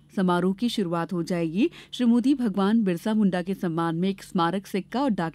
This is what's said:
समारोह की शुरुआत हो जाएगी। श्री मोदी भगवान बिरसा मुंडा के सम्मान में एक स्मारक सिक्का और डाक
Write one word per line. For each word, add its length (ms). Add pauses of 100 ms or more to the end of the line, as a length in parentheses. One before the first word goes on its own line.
(160)
समारोह 380
की 160
शुरुआत 440
हो 100
जाएगी। 460 (240)
श्री 120
मोदी 300
भगवान 480
बिरसा 300
मुंडा 280
के 120
सम्मान 420
में 140
एक 140
स्मारक 440
सिक्का 340
और 80
डाक 260